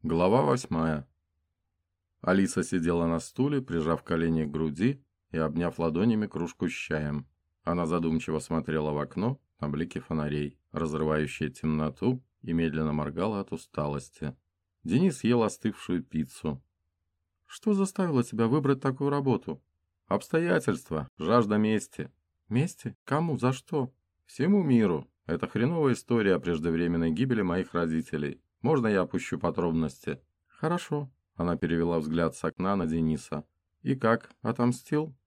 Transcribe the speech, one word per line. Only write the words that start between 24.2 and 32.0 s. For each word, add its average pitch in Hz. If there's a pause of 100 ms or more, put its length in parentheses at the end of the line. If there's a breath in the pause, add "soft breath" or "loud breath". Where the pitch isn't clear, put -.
«Всему 185
миру. 110 (200)
Это 82
хреновая 131
история 107
о 78
преждевременной 82
гибели 117
моих 90
родителей. 80 (220)
Можно 143
я 101
опущу 90
подробности?» 80 (280)
«Хорошо». 151 (240)
Она 85
перевела 85
взгляд 80